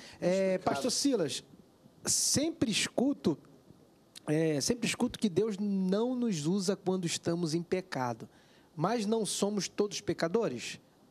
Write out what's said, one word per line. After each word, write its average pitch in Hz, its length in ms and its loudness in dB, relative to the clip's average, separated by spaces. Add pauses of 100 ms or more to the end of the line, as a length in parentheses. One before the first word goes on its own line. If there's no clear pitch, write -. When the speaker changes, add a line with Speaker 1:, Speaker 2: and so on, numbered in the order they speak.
(200)
Speaker 1:
É, 190 360 2
Speaker 2:
explicado. 185 80 -2
Speaker 1:
pastor 139 280 0
Silas, 196 520 2 (640)
sempre 294 640 2
escuto, - 640 0 (920)
é, 156 340 2
sempre 233 260 0
escuto - 320 -2
que 220 100 2
Deus 196 300 2
não 202 560 0
nos 214 300 0
usa 190 300 0
quando 185 300 -2
estamos 170 480 -2
em 170 80 0
pecado. 135 640 -4 (480)
Mas 202 300 0
não 220 200 0
somos 202 420 -2
todos - 340 -2
pecadores? 170 800 -2 (320)